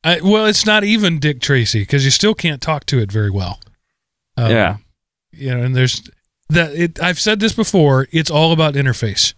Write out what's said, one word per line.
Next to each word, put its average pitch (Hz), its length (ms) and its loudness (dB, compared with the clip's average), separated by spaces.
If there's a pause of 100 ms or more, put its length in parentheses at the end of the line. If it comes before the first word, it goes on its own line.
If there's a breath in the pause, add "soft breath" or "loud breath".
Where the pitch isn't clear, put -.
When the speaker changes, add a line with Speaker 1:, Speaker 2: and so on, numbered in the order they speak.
Speaker 1:
I, 165 200 0
well, 214 240 4
it's 208 200 0
not 214 180 2
even 202 340 0
Dick 139 220 -2
Tracy 113 440 0
'cause 139 200 0
you 139 60 2
still 214 240 2
can't 151 280 -4
talk 151 240 -4
to 135 120 0
it 101 120 -2
very 104 200 -2
well. 92 280 -6 (760)
Um, 113 140 0
Speaker 2:
Yeah. 101 260 2 (560)
Speaker 1:
You 131 220 -6
know, 123 100 -2
and 127 100 -2
there's 127 280 0 (460)
that. 156 260 2
It, 165 280 -4
I've 175 160 -2
said 214 220 -2
this 214 120 0
before. 143 600 2
It's 160 180 -2
all 160 220 2
about 156 220 0
interface. 123 640 -2